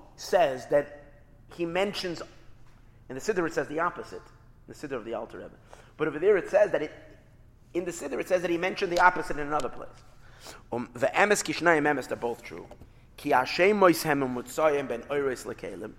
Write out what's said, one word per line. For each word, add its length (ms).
says 500
that 360
he 100
mentions, 560
in 80
the 60
Siddur 260
it 60
says 160
the 100
opposite, 420
in 60
the 0
Siddur 240
of 80
the 80
Alter 240
Rebbe. 140
But 100
over 120
there 180
it 120
says 220
that 100
it, 100
in 120
the 60
Siddur 280
it 80
says 140
that 100
he 60
mentioned 340
the 80
opposite 380
in 100
another 220
place. 180
Um, 220
the 140
emes 360
kishnayim 400
emes, 240
they're 100
both 260
true. 220
Ki 120
hashem 500
moishem 440
u'mutzayim 640
ben 160
oiros 420
lekelim. 540